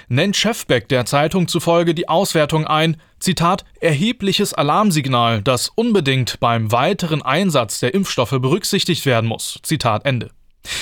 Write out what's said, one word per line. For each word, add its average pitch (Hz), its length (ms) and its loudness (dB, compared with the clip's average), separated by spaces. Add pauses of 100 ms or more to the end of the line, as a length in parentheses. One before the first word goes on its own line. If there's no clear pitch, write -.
nennt 170 300 0
Schöfbeck - 500 0
der 123 180 0
Zeitung 160 420 0
zufolge 170 480 2
die 170 120 -4
Auswertung 160 600 0
ein, 156 300 0 (220)
Zitat, 180 460 0 (160)
„erhebliches 196 720 0
Alarmsignal, 139 880 2
das 123 280 0
unbedingt 151 720 0
beim 113 320 0
weiteren 156 520 0
Einsatz 147 560 0
der 127 160 0
Impfstoffe 139 440 0
berücksichtigt 165 680 0
werden 113 200 2
muss“, - 360 -8
Zitat 117 420 -2
Ende. 127 240 -2 (520)